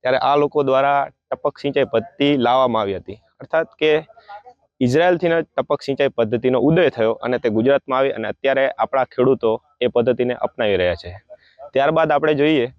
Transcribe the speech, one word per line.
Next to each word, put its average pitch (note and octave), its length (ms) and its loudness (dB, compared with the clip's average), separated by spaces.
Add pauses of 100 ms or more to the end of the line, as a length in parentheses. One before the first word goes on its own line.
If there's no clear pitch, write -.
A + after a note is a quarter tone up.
ત્યારે B2+ 160 0
આ C3+ 200 2
લોકો D3 260 0
દ્વારા C#3 460 0 (220)
ટપક C#3+ 280 -6
સિંચાઈ C#3 260 0
પદ્ધતિ C#3 520 0
લાવવામાં A#2+ 460 0
આવી G2 140 -4
હતી, F#2+ 180 -14
અર્થાત - 520 -6 (120)
કે D#3 280 2 (720)
ઇઝરાયલથી E3 480 2
જ E3 40 2
ટપક D3+ 500 -4
સિંચાઈ C#3 260 -2
પદ્ધતિનો A#2+ 520 0
ઉદય D#3 300 2
થયો A2+ 220 0
અને A#2+ 260 -4
તે A#2+ 100 -2
ગુજરાતમાં C3 500 0
આવી C3+ 120 0
અને G#2+ 180 -8
અત્યારે C3+ 400 -2
આપણા B2+ 360 -2
ખેડૂતો A#2+ 580 0 (180)
એ B2 60 0
પદ્ધતિને B2 480 0
અપનાવી G#2+ 420 -2
રહ્યા F2+ 180 0
છે. F2 260 -14 (520)
ત્યારબાદ D#3+ 400 2
આપણે D3+ 220 2
જોઈએ C#3+ 440 2